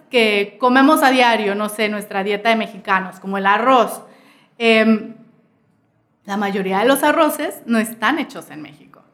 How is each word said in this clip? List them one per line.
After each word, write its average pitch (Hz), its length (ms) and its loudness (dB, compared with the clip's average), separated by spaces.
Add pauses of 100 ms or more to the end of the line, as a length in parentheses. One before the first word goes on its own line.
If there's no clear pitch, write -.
(100)
que 208 480 0
comemos 269 440 4
a 269 80 4
diario, 233 440 2
no 208 140 -4
sé, 214 220 -4
nuestra 202 340 -6
dieta 208 240 -2
de 226 80 2
mexicanos, 196 640 -4
como 196 160 -6
el 196 80 -4
arroz, 220 560 2 (560)
em, 226 580 2 (1120)
la 202 140 -6
mayoría 196 400 -2
de 214 80 2
los 269 160 2
arroces 302 640 0
no 226 120 0
están 226 400 -2
hechos - 320 -10
en 147 120 -16
México, - 400 -20 (120)